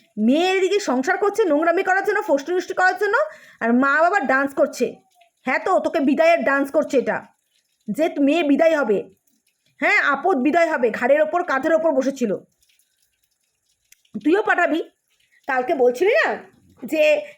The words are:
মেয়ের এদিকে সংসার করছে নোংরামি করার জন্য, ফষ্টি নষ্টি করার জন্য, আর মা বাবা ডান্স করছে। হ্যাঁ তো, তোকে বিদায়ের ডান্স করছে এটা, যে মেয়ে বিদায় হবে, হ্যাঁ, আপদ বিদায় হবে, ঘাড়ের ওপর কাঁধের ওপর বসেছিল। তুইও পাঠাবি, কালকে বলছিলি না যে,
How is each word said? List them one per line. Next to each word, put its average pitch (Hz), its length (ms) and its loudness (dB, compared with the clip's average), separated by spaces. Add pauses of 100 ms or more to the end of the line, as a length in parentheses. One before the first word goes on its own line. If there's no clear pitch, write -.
(180)
মেয়ের 320 400 2
এদিকে 381 220 0
সংসার 285 380 -2
করছে 403 280 0
নোংরামি 339 380 0
করার 381 200 0
জন্য, 415 240 -2
ফষ্টি 285 240 -2
নষ্টি 359 220 -4
করার 370 240 0
জন্য, 415 200 0 (420)
আর 226 140 0
মা 277 280 2
বাবা 370 180 2
ডান্স 277 340 -2
করছে। 262 420 -2 (500)
হ্যাঁ 269 140 -2
তো, 349 200 0
তোকে 320 200 -2
বিদায়ের 302 440 2
ডান্স 277 280 -2
করছে 285 260 -2
এটা, 214 280 -2 (680)
যে 311 180 -2 (100)
মেয়ে 285 240 2
বিদায় 302 340 2
হবে, 220 260 0 (760)
হ্যাঁ, 381 220 2
আপদ 277 360 0
বিদায় 311 340 2
হবে, 254 180 0
ঘাড়ের 262 320 2
ওপর 330 220 0
কাঁধের 302 300 0
ওপর 320 180 2
বসেছিল। 262 460 -2 (1900)
তুইও 381 200 2
পাঠাবি, 349 400 0 (640)
কালকে 262 280 -2
বলছিলি 254 380 2 (120)
না 233 100 -2 (480)
যে, 302 380 0 (160)